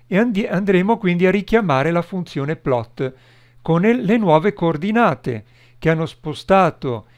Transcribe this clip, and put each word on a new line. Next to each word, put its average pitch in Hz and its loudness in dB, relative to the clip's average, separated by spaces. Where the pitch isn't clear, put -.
e 180 -2
andi-, 220 0
andremo 196 0
quindi 180 0
a 185 4
richiamare 185 0
la 170 0
funzione 151 -6
plot 127 -4
con 170 0
el-, 240 2
le 220 2
nuove 190 2
coordinate 165 -2
che 160 0
hanno 160 0
spostato 151 -2